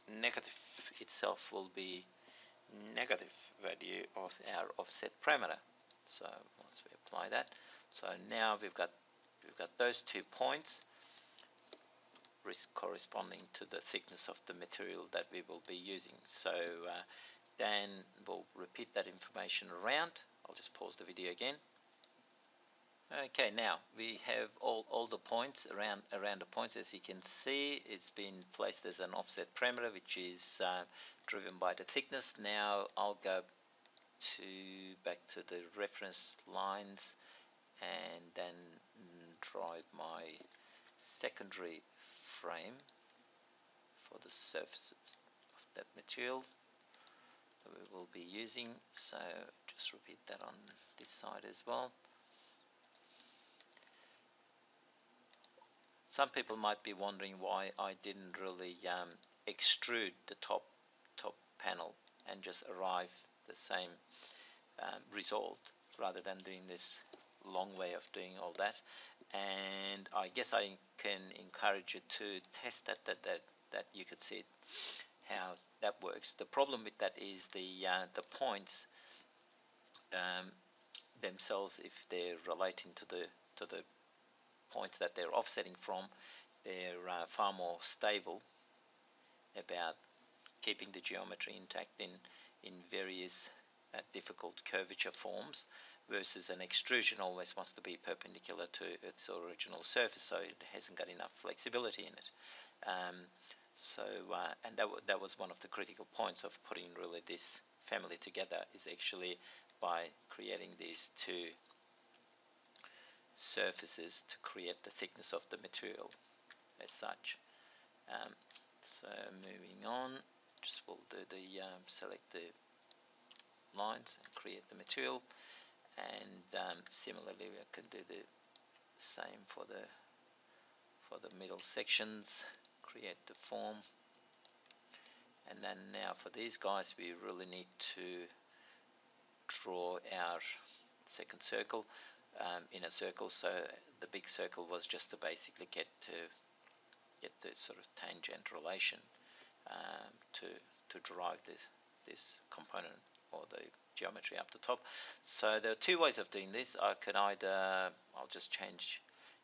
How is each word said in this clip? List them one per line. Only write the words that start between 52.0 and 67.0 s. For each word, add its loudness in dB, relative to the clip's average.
Some 8
people 2
might 4
be -2
wondering -2
why 2
I 2
didn't -6
really, -2
um, 2
extrude 6
the -8
top, 2
top -2
panel 0
and -6
just -2
arrive 2
the -10
same, 0
um, -4
result 0
rather 2
than -2
doing -8
this -2